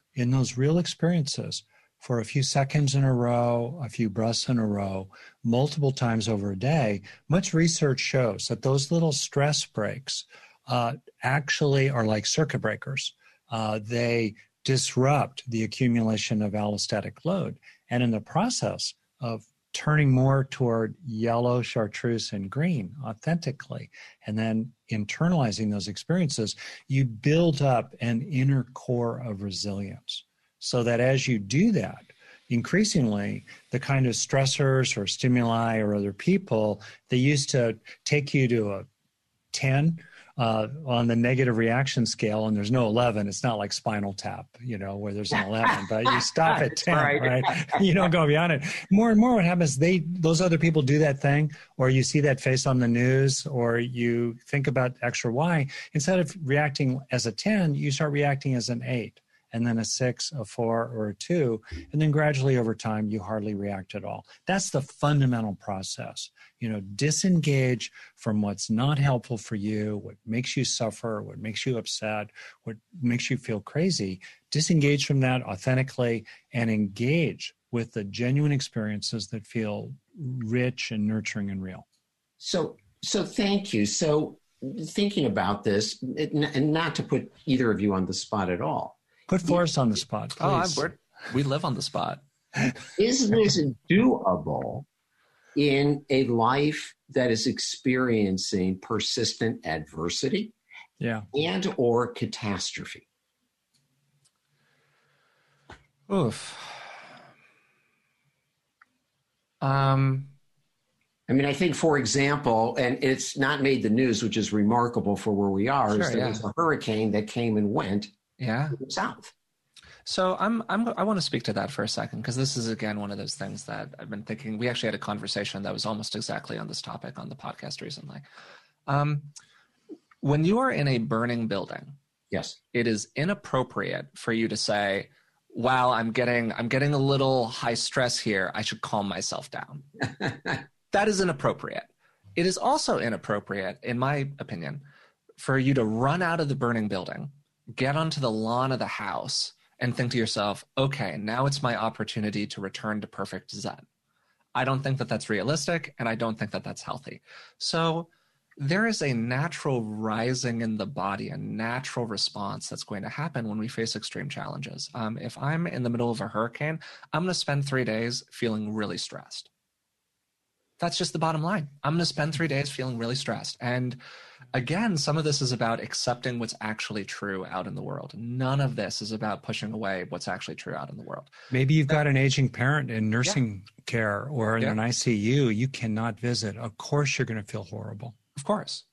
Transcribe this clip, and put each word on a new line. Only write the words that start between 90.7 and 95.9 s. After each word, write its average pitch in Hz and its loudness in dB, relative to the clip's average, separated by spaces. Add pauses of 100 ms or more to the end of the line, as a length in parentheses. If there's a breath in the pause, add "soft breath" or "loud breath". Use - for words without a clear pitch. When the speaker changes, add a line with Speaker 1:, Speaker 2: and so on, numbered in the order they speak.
Speaker 3:
we're, 165 -2 (400 loud breath)
we 131 2
live 143 0
on 139 0
the 92 -4
spot. - -4 (340)
Speaker 2:
<laughs> - -2
Is 233 4
this 214 6 (300)
doable 135 2 (720 soft breath)
in 143 4